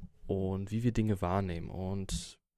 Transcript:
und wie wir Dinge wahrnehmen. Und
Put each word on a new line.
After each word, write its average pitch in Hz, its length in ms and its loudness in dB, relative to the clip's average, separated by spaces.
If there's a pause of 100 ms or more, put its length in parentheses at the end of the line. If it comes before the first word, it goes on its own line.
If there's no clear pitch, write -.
(280)
und 95 420 0
wie 110 140 -2
wir 123 80 4
Dinge 107 320 4
wahrnehmen. 87 480 2
Und 95 680 -4 (180)